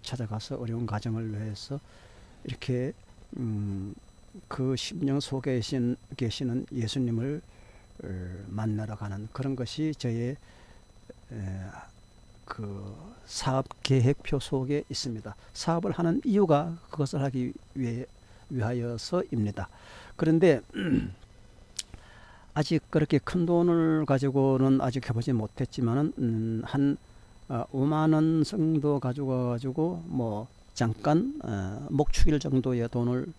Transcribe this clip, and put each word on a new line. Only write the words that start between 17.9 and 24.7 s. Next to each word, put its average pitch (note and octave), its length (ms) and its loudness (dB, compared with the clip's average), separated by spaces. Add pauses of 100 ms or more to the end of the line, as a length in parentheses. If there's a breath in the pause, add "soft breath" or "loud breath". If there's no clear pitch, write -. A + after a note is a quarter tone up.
위하여서입니다. A#2+ 1200 -2 (460 loud breath)
그런데 D#3+ 460 6 (120)
<clears throat> - 1800 -6
아직 D3+ 280 2 (100)
그렇게 D#3 280 4
큰 F3 260 0
돈을 E3+ 600 4
가지고는 C3+ 760 4